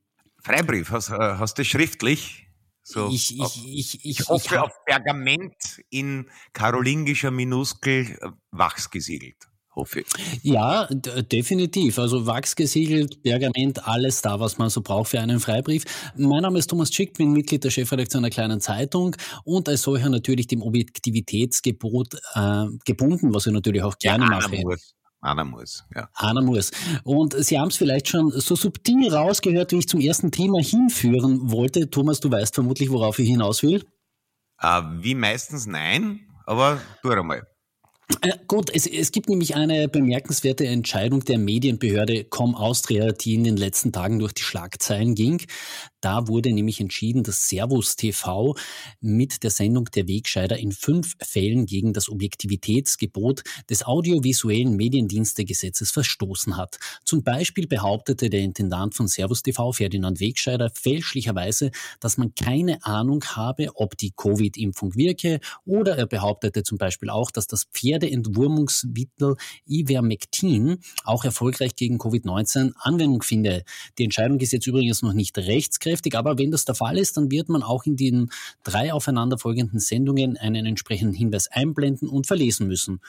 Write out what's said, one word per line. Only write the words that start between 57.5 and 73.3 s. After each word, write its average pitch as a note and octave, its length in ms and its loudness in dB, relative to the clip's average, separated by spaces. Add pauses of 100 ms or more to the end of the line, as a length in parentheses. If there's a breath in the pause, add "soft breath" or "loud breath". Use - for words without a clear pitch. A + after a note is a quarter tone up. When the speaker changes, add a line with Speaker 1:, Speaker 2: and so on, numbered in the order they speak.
Speaker 2:
behauptete A2 640 0
der G2 120 2
Intendant F#2+ 540 -2
von A2 120 0
Servus - 360 -2
T B2+ 100 0
V, A#2+ 180 -2
Ferdinand F#2+ 480 -2
Wegscheider, A#2+ 520 0
fälschlicherweise, B2+ 1000 -2 (300 loud breath)
dass A#2+ 160 -2
man A#2+ 180 0
keine D3+ 480 0
Ahnung A#2+ 400 0
habe, B2+ 520 -4
ob G#2 220 -4
die G2 140 -4
covid-Impfung G2+ 840 -2
wirke. E3 440 0 (240 loud breath)
Oder F#3+ 340 2
er A#2+ 80 2
behauptete G#2 580 -2
zum G#2 140 -4
Beispiel G2 320 -4
auch, G#2+ 220 -2
dass - 160 -4
das - 240 -4
Pferdeentwurmungsmittel C3+ 1700 0 (280 loud breath)
Ivermectin C3+ 1120 2 (260 loud breath)
auch A#2 180 0
erfolgreich B2 540 0
gegen A#2+ 200 0
covid A2+ 280 -2
neunzehn A2 500 0
Anwendung D3 460 2
finde. G2+ 420 0 (340 loud breath)